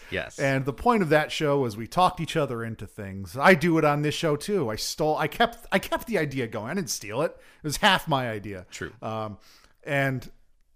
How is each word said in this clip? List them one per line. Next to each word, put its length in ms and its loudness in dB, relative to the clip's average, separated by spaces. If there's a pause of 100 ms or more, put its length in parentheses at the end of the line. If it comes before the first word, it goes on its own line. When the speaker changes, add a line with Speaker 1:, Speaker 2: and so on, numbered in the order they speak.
Speaker 1:
Yes. 300 -6
Speaker 2:
And 260 2
the 80 -4
point 300 2
of 60 0
that 220 4
show 280 2
was 180 0
we 80 -8
talked 360 2
each 160 -4
other 260 -2
into 240 -10
things. 500 -10
I 160 8
do 240 4
it 80 4
on 160 4
this 140 0
show, 220 2
too. 340 -2
I 60 -4
stole, 400 -2
I 100 0
kept, 460 -2
I 40 6
kept 300 -4
the 100 0
idea 300 -2
going. 240 -6
I 20 -6
didn't 160 -4
steal 320 -4
it. 100 0
It 360 -20
was 100 -4
half 300 4
my 220 0
idea. 420 -8
Speaker 1:
True. 200 -10 (120)
Speaker 2:
Um, 340 -6 (460)
and, 480 -2 (440)